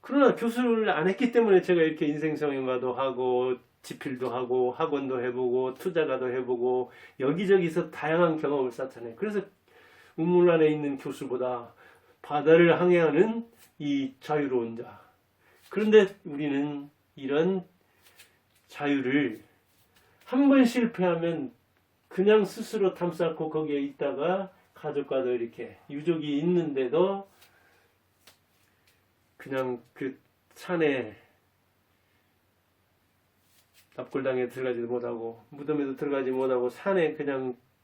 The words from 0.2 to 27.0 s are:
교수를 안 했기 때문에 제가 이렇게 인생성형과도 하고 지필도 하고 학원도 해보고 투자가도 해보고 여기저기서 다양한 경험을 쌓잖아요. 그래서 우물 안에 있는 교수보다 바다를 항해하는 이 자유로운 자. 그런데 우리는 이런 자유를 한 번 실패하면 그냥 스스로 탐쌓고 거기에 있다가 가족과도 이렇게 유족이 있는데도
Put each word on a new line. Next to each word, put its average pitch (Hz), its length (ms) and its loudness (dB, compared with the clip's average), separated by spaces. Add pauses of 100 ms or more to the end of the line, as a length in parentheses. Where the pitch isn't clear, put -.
교수를 233 560 0
안 160 180 0
했기 233 220 -2
때문에 226 300 6
제가 175 220 2
이렇게 156 240 0
인생성형과도 139 880 -2
하고 127 600 -2 (260)
지필도 127 480 -8
하고 123 420 -2
학원도 135 500 -2
해보고 127 520 -2
투자가도 135 580 -2
해보고 127 580 -2 (300)
여기저기서 170 720 0
다양한 160 480 0
경험을 139 340 -2
쌓잖아요. 120 440 -10
그래서 208 260 -4 (760)
우물 175 340 4
안에 160 180 6
있는 147 300 -2
교수보다 123 760 -6 (480)
바다를 160 580 6
항해하는 180 680 4 (320)
이 139 420 -4
자유로운 127 560 -2
자. - 240 -14 (680)
그런데 214 460 6 (100)
우리는 143 680 -4 (260)
이런 160 480 0 (1040)
자유를 135 720 0 (840)
한 277 220 4
번 269 160 8
실패하면 170 880 0 (560)
그냥 208 360 4
스스로 196 500 -4
탐쌓고 165 560 -4
거기에 151 300 -2
있다가 147 720 -4 (220)
가족과도 139 560 -4
이렇게 117 460 -6 (140)
유족이 147 480 -2
있는데도 160 880 0 (2000)